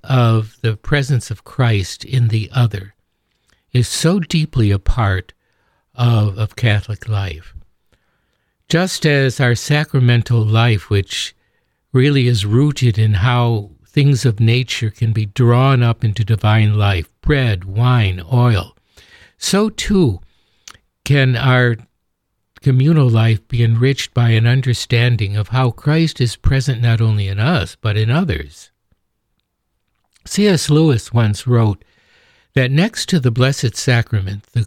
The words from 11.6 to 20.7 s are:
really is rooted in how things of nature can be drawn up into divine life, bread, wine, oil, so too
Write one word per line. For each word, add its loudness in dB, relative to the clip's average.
really 2
is 0
rooted 0
in 2
how -2
things 0
of 0
nature 0
can -2
be -2
drawn 2
up 0
into -2
divine 2
life, -2
bread, -2
wine, 0
oil, 0
so -2
too 0